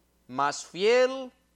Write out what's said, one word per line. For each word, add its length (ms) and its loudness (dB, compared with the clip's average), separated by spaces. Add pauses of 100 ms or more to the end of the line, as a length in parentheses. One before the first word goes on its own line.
(280)
"Mas 360 -4
fiel 680 0 (260)